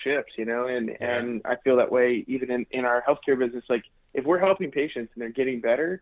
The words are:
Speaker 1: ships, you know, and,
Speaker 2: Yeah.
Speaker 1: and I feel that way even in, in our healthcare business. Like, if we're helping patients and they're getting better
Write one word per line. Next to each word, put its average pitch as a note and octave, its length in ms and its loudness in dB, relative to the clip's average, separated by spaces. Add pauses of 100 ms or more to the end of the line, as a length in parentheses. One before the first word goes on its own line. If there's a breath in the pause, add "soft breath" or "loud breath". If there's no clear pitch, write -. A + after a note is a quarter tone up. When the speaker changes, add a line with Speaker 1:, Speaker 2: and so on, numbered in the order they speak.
Speaker 1:
ships, C#3 320 -2
you A2+ 80 -4
know, A#2 220 -2
and, B2 240 -2 (100)
Speaker 2:
Yeah. A#2+ 180 -2
Speaker 1:
and A#2 260 -4
I B2 120 -2
feel C3 200 4
that A#2+ 140 4
way B2 360 2
even B2+ 240 -4
in, B2 200 -2
in B2+ 140 -4
our B2 220 2
healthcare C#3+ 320 2
business. B2 300 -2
Like, A#2 160 0 (300)
if C3+ 100 -2
we're E3+ 140 2
helping F#3+ 320 2
patients C#3 440 -4
and A#2+ 80 -8
they're A#2 80 -6
getting B2+ 300 -2
better C#3+ 420 0